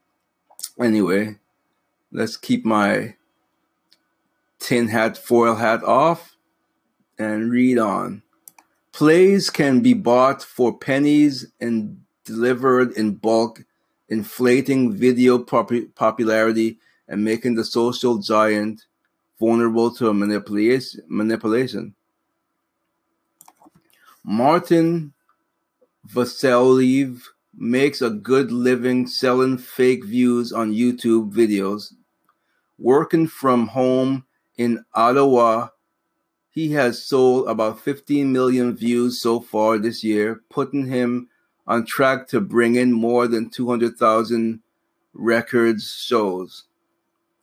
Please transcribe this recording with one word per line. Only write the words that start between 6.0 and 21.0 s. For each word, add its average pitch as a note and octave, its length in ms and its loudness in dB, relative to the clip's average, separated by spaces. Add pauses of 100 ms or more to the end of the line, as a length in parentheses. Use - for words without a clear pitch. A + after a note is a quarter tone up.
and A2 320 -4
read B2 280 2
on. G2 440 -4 (720)
Plays F3+ 580 4
can C#3 300 2
be A#2+ 140 4
bought B2 480 2
for A#2+ 340 -2
pennies D3 720 0 (140)
and A2 400 -6 (240)
delivered B2 680 0
in G#2+ 220 -2
bulk, A2+ 500 -2 (440)
inflating B2 840 0
video B2 460 2
popu-, A#2+ 560 -4
popularity A2 840 0 (300)
and G#2 160 -4
making A2+ 300 -2
the A2 100 -2
social A#2+ 540 -2
giant G#2+ 680 -2 (540)
vulnerable A#2 520 0
to A#2 220 0
manipulation, G#2 920 -2